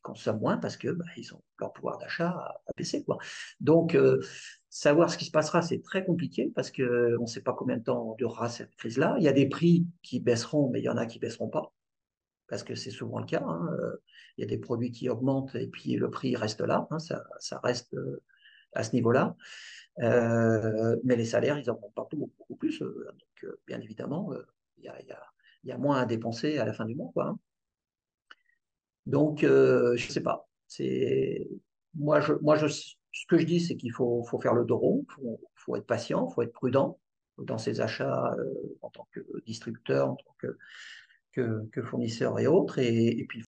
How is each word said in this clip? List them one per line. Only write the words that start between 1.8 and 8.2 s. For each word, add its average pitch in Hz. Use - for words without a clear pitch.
d'achat -
a, -
a -
baissé, 294
quoi. -
Donc, 165
euh, 135
savoir 151
ce -
qui -
se -
passera, 156
c'est -
très -
compliqué 175
parce -
que 120
on 120
sait 113
pas 123
combien 127
de 113
temps 117
durera 117